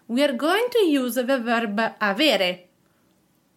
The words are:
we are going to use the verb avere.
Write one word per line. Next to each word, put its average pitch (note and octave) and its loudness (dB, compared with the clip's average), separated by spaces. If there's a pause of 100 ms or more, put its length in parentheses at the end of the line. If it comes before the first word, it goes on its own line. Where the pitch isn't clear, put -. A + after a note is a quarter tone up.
we A#3+ 0
are C#4+ 0
going F4+ 0
to A#4+ 2
use C#4 2
the B3+ 0
verb A3+ -2 (240)
avere. G3 0 (960)